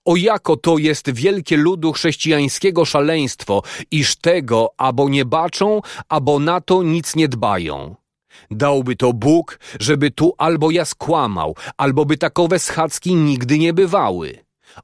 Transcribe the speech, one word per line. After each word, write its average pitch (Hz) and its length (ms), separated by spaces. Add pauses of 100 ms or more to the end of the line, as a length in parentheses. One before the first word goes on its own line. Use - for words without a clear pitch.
O 170 100
jako 175 420
to 165 200
jest 147 360
wielkie 170 440
ludu 160 340
chrześcijańskiego 160 920
szaleństwo, 143 800 (280)
iż 151 240
tego 120 600
abo 131 320
nie 139 160
baczą, 175 560 (280)
abo 143 300
na 170 220
to 185 220
nic 165 320
nie 156 120
dbają. 90 680 (560)
Dałby 127 440
to 123 180
Bóg, 151 460 (200)
żeby 143 320
tu 170 260
albo 160 340
ja 165 140
skłamał, 101 720 (220)
albo 143 280
by 147 120
takowe 170 420
schadzki 165 560
nigdy 147 440
nie 165 140
bywały. 139 640 (440)